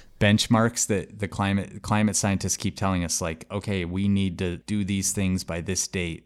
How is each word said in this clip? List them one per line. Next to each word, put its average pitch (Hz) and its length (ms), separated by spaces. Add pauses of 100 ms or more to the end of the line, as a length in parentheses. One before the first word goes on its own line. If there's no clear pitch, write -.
(200)
benchmarks 110 680
that 95 300
the 104 100
climate, 98 540
climate 107 340
scientists 98 400
keep - 200
telling 92 280
us, - 160
like, 82 300
"Okay, 98 340
we 90 240
need 98 300
to 90 200
do 104 260
these 98 280
things 92 320
by 85 160
this 90 280
date," 85 380